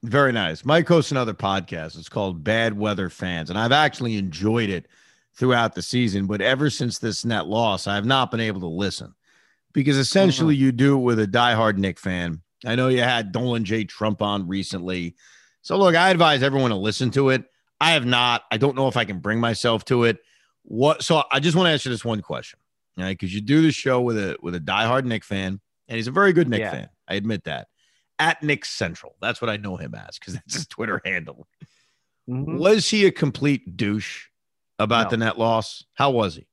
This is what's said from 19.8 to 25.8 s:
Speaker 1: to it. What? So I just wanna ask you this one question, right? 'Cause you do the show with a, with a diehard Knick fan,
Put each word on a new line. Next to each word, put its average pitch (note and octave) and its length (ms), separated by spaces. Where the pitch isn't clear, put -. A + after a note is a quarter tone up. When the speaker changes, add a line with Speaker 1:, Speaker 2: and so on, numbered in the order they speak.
Speaker 1:
to B2 180
it. A2+ 140
What? C#3 360
So D#3 260
I C3+ 80
just D3+ 180
wanna F3+ 140
ask D3 140
you C3 80
this A2 120
one A2 180
question, - 360
right? F#2 200
'Cause F#2 160
you G2+ 80
do C3+ 220
the D#3+ 80
show B2+ 300
with A#2+ 180
a, F#2+ 240
with F2 140
a F2 40
diehard A2+ 440
Knick A2+ 180
fan, G2 380